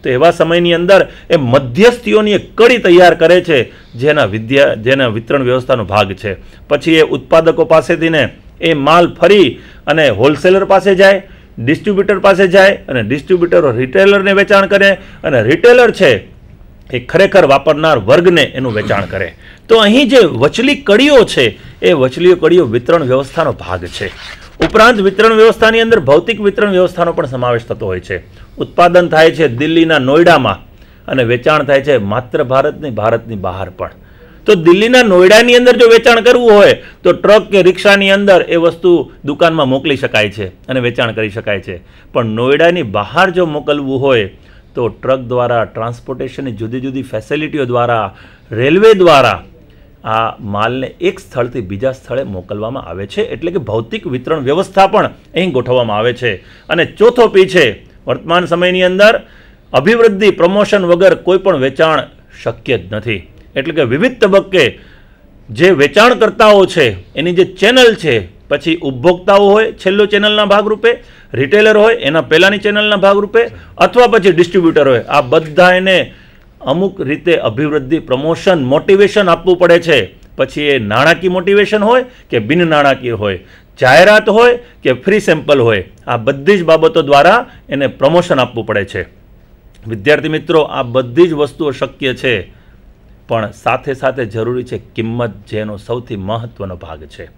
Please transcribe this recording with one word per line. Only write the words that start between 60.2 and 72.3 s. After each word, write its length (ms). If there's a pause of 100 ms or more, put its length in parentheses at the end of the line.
પ્રમોશન 540
વગર 300
કોઈ 240
પણ 180
વેચાણ 460 (400)
શક્ય 360
જ 140
નથી. 300 (340)
એટલે 180
કે 100
વિવિધ 360
તબક્કે 440 (840)
જે 200
વેચાણકર્તાઓ 960
છે 200 (300)
એની 160
જે 120
ચેનલ 500
છે, 340 (200)
પછી 340
ઉપભોક્તાઓ 680
હોય 240
છેલ્લો 340
ચેનલના 380
ભાગરૂપે, 480 (420)
રિટેલર 440
હોય 180
એના 240
પહેલાંની 380